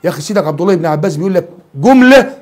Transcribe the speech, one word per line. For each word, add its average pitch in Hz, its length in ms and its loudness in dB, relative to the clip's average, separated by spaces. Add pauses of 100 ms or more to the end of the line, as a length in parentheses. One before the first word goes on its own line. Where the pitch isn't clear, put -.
يا 170 60 -2
أخي 147 120 -10
سيدك 190 260 -4
عبد 151 140 -6
الله 190 140 0
بن 165 100 -6
عباس 156 300 -4
بيقول 185 180 -4
لك - 160 -2 (260)
جملة 254 680 4